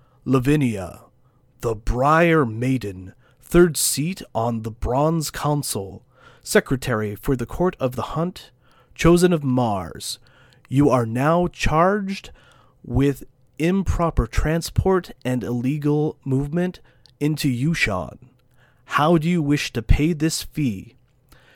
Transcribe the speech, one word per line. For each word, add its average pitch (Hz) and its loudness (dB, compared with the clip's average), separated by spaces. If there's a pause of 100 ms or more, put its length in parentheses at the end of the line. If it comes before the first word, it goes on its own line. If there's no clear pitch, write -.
(240)
"Lavinia, 127 0 (580)
the 113 -2
Briar 151 4
Maiden, 107 -4 (260)
third 175 4
seat - -4 (140)
on 113 -2
the 113 -8
Bronze 147 0
Council, 107 -4 (380)
secretary 117 -2
for 135 -2
the 117 -6
Court 180 -2
of 123 -4
the 117 -8
Hunt, 175 -6 (440)
chosen 175 4
of 156 -2
Mars, 117 -2 (500)
you 135 4
are 120 4
now 151 2
charged 190 0 (520)
with 131 0 (340)
improper 170 0
transport 170 0 (120)
and 127 -2
illegal 147 -2
movement 147 -2 (400)
into 151 0
Yushan. 120 -2 (760)
How 160 4
do 156 0
you 175 2
wish 147 0
to 117 -4
pay 156 4
this 156 -2
fee?" - -6 (600)